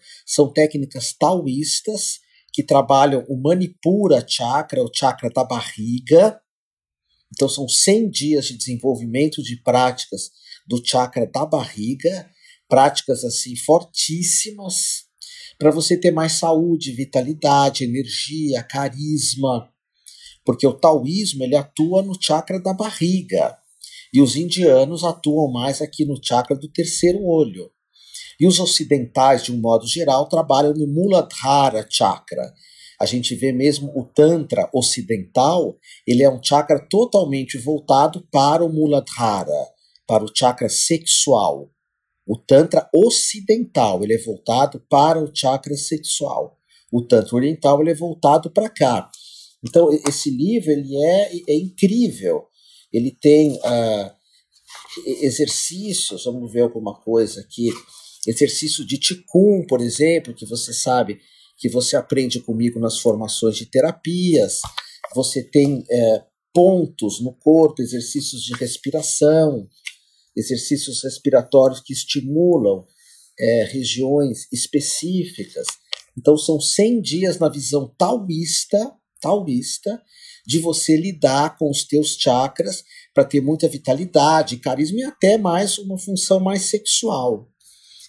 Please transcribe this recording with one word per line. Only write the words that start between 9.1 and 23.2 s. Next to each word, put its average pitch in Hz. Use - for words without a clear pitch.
de 120
práticas 127
do 120
chakra 123
da 135
barriga, 139
práticas 135
assim 120
fortíssimas, 180
pra 147
você 160
ter 175
mais 160
saúde, 160
vitalidade, 139
energia, 135
carisma, 135
porque 123
o 131
taoísmo, 147
ele 127
atua 165
no 190
chakra 160
da 190
barriga, 185